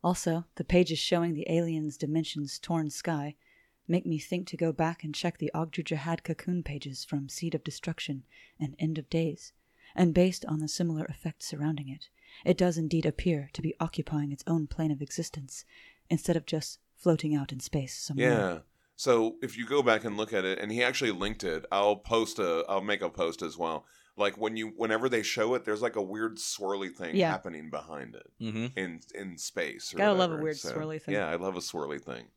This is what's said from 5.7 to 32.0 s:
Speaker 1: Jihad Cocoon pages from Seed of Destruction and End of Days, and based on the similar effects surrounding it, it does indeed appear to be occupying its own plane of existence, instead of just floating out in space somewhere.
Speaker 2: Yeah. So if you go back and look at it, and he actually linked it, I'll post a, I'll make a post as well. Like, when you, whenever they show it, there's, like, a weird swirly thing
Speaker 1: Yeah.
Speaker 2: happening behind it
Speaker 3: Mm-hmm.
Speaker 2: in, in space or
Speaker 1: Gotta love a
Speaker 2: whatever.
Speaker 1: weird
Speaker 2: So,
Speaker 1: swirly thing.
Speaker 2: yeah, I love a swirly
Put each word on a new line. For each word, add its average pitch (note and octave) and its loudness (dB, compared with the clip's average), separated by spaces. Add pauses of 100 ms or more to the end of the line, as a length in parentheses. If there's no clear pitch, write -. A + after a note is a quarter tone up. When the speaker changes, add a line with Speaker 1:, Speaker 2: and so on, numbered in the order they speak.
Speaker 1:
Jihad D#3+ -2
Cocoon F3 -2
pages C#3+ -8
from C#3 -4
Seed D#3+ -4
of D3 -2
Destruction D3 -6 (360)
and C#3+ -4
End D#3 0
of D3 -8
Days, D#3+ -2 (420)
and F3 6
based F3+ 4
on D#3 0
the D#3 -2
similar E3 -2
effects - -10
surrounding D3 -2
it, - -12 (360)
it F3+ 6
does F3 4
indeed D#3+ 2
appear D3+ 0
to - -8
be D#3+ -2
occupying D3+ -2
its C#3 -8
own D#3+ 2
plane D#3+ 0
of C#3+ -2
existence, - -8 (440)
instead F3 2
of D#3 -4
just - -4 (160)
floating D#3 4
out C#3 -2
in C3 -6
space C3+ -4
somewhere. B2+ 2
Speaker 2:
Yeah. F#2+ 4 (360)
So A2+ 4
if A2 -8
you A#2 -6
go C#3 4
back A2 6
and G#2 -4
look G#2+ -2
at G2 2
it, F#2+ 0
and G#2 -4
he A#2+ 2
actually B2+ 2
linked G2 -2
it, D#2+ -2
I'll G2+ 6
post A2+ 0
a, E2+ 2
I'll G2 0
make G2+ -2
a F2 -2
post E2 -2
as E2 -6
well. E2 -4 (340)
Like, G2+ 2
when A2 -2
you, A2 -6
whenever A2+ 2
they A#2 4
show A#2 2
it, B2 0
there's, G#2+ -2
like, A#2 0
a G#2+ 0
weird G#2+ -2
swirly G2 -4
thing E2+ -6
Speaker 1:
Yeah. F3 4
Speaker 2:
happening E2 -6
behind D2 -10
it - -20 (100)
Speaker 3:
Mm-hmm. A2+ -6
Speaker 2:
in, F2 -6 (140)
in F#2+ -10
space - -6
or E3+ -6
Speaker 1:
Gotta G3+ 4
love F#3 2
a - -4
Speaker 2:
whatever. D#3 -4
Speaker 1:
weird D#3 -2
Speaker 2:
So, - -6
Speaker 1:
swirly D#3 -6
thing. - -4
Speaker 2:
yeah, G2 2
I E2 0
love F2+ -2
a F2+ -4
swirly D2 -6